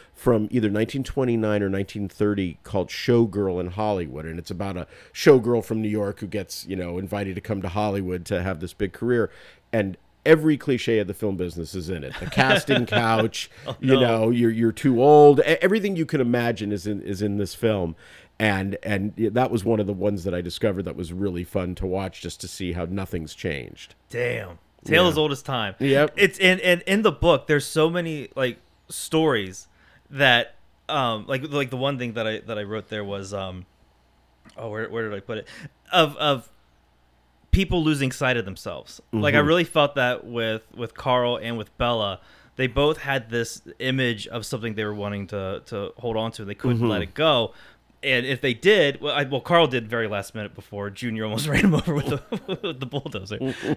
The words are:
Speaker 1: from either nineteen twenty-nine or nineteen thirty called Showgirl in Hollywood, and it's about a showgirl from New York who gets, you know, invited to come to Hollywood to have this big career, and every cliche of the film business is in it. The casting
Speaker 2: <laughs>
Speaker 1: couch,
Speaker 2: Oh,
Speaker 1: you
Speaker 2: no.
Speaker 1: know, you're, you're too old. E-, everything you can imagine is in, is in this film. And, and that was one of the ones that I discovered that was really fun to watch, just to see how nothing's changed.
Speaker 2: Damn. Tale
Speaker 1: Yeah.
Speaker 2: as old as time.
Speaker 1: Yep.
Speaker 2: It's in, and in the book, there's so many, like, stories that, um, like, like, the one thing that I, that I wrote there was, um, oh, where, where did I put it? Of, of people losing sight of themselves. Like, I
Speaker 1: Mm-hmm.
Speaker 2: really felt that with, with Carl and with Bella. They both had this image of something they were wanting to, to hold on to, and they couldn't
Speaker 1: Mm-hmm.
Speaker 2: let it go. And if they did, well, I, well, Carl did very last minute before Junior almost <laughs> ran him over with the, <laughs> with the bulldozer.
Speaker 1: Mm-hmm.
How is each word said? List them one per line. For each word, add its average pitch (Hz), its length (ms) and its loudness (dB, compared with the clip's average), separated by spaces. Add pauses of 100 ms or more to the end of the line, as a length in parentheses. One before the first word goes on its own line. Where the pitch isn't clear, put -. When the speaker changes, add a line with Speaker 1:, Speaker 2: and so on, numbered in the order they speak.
(160)
Speaker 1:
from 110 340 2
either 110 180 2
nineteen 113 360 -2
twenty-nine 110 580 0
or 98 60 2
nineteen 98 400 -4
thirty 101 560 0
called 92 240 -2
Showgirl 101 720 2
in 90 80 -4
Hollywood, 87 580 -2
and 82 140 -10
it's - 100 -12
about 98 260 -6
a 85 120 -8 (260)
showgirl 120 500 6
from 110 160 -4
New 107 80 -2
York 101 300 -2
who 107 80 -10
gets, 95 400 -10
you 92 80 -8
know, 87 240 -6
invited 95 380 -6
to - 40 -10
come 101 220 -6
to 98 60 -6
Hollywood 92 580 -4
to 92 160 -2
have 92 160 -4
this 87 140 -10
big 98 200 -4
career, 120 380 0 (420)
and 98 240 0 (300)
every 156 300 6
cliche 123 420 0
of 104 80 0
the 98 80 -6
film 101 220 -4
business 85 400 -6
is 85 120 -6
in 85 140 -6
it. 65 160 -10
The - 80 -10
casting 135 600 2
Speaker 2:
<laughs> - 0 -
Speaker 1:
couch, 113 600 0 (160)
Speaker 2:
Oh, 127 140 -8
Speaker 1:
you 131 160 4
Speaker 2:
no. 135 60 8
Speaker 1:
know, 113 300 4
you're, 117 200 4
you're 113 220 2
too 123 280 2
old. 147 380 10
E-, 156 240 4
everything 196 320 2
you 165 120 -2
can 151 140 0
imagine 117 520 0
is 101 160 -4
in, 104 120 -4
is 95 220 -6
in 101 140 0
this 101 180 -4
film. 95 400 0 (440)
And, 98 440 0
and 101 340 -2
that 113 360 0
was 107 120 -2
one 110 140 2
of 101 80 0
the 101 60 -2
ones 98 320 -2
that 92 100 -4
I 90 60 -2
discovered 90 440 -4
that 85 120 -8
was 85 160 -8
really 90 320 -4
fun 90 320 -4
to 92 100 -4
watch, 92 360 -4
just - 180 -10
to 92 80 -12
see 90 240 -6
how 85 140 -4
nothing's 90 480 -6
changed. 62 600 -10 (160)
Speaker 2:
Damn. 117 480 -6 (260)
Tale 170 200 6
Speaker 1:
Yeah. 175 60 6
Speaker 2:
as 151 80 0
old 151 140 2
as 135 100 -8
time. 110 360 -4
Speaker 1:
Yep. 139 380 4
Speaker 2:
It's 196 220 4
in, 185 220 6
and 180 220 2
in 202 200 0
the 190 100 4
book, 156 340 2
there's 147 200 2
so 156 220 2
many, 165 460 -6
like, 127 240 -2 (300)
stories 123 800 0 (420)
that, 131 460 4 (320)
um, 120 400 0
like, 135 240 -4
like, 139 180 -2
the 131 60 -6
one 135 220 -2
thing 120 160 -6
that 110 120 -4
I, 110 140 -4
that 107 180 -8
I 104 60 -6
wrote 104 240 -8
there 107 160 -6
was, 98 280 -8
um, 92 320 -8 (920)
oh, 117 140 -10
where, 110 180 -6
where 113 200 -6
did 104 80 -8
I 98 40 -10
put 110 180 -10
it? - 100 -14 (440)
Of, 156 240 4
of 139 320 0 (1000)
people 180 340 -2
losing 139 260 0
sight 127 260 -2
of 113 80 -4
themselves. 95 560 -14 (120)
Like, 139 220 0
I 147 40 4
Speaker 1:
Mm-hmm. 147 100 4
Speaker 2:
really 170 160 2
felt 143 320 0
that 123 280 -2
with, 113 380 -4 (120)
with 117 200 -10
Carl 123 420 0
and 117 220 -6
with - 200 -12
Bella. 110 420 -2 (360)
They 131 100 0
both 143 320 0
had 135 320 -4
this - 320 -4 (160)
image 127 480 -2
of 117 200 -10
something 113 280 -6
they 107 100 -4
were 104 100 -4
wanting 101 340 -6
to, 95 380 -6
to 101 320 -8
hold 117 180 -4
on 110 160 -2
to, - 100 -14
and 98 80 -10
they 104 40 -10
couldn't 120 240 0
Speaker 1:
Mm-hmm. 117 100 2
Speaker 2:
let 107 140 0
it 101 120 -10
go. 139 380 2 (520)
And 127 220 2
if 131 140 -2
they 131 120 2
did, 151 480 4
well, 143 140 -4
I, 143 100 0
well, 131 160 -2
Carl 170 280 4
did 120 200 -2
very 113 200 -2
last 101 260 -6
minute 104 200 -10
before 101 360 -10
Junior 110 340 -6
almost 110 220 -4
<laughs> - 20 -4
ran 143 180 2
him 170 80 6
over 156 200 0
with 147 120 -2
the, - 520 -6
<laughs> - 40 -20
with 156 180 -8
the 135 60 -8
bulldozer. 104 520 -8
Speaker 1:
Mm-hmm. 131 380 -4